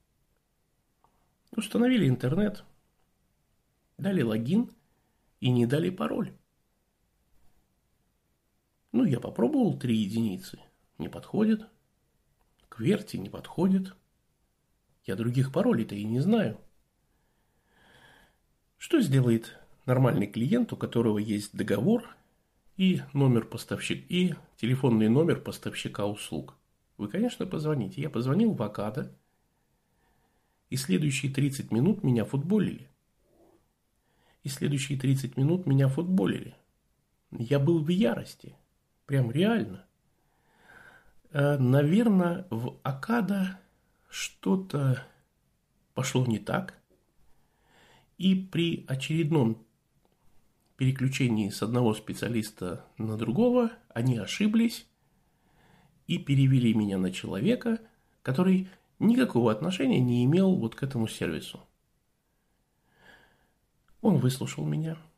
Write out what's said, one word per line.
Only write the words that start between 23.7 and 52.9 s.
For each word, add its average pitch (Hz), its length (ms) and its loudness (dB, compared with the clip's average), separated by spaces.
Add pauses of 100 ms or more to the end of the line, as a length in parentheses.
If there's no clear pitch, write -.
и 180 280 0 (200)
телефонный 117 540 2
номер 143 320 2
поставщика - 640 -8
услуг? - 500 -10 (400)
Вы, - 120 -6
конечно, 226 360 -4
позвоните. 151 560 -4
Я 151 80 -6
позвонил 143 440 0
в 120 100 -4
Акада, 107 560 -8 (1500)
и 123 60 -2
следующие 143 560 0
тридцать 135 400 -4
минут 135 320 2
меня 120 200 2
футболили. 165 640 -2 (1600)
И 147 40 -10
следующие 139 480 -4
тридцать 135 400 -2
минут 160 300 0
меня 139 220 4
футболили. 180 680 0 (800)
Я 127 260 -2
был 160 240 2
в 147 60 -4
ярости. 202 680 -2 (520)
Прям 135 260 0
реально. 147 520 0 (1500)
Э, 143 260 2
наверно, 170 920 4
в 117 340 -6
Акада 185 720 -2 (500)
что-то 143 960 -2 (880)
пошло 127 300 0
не 113 140 0
так. - 420 -6 (1400)
И 190 180 4
при 170 500 -2
очередном 143 800 0 (1120)
переключении 131 720 0
с - 120 -10
одного 117 320 2
специалиста 107 920 -6 (120)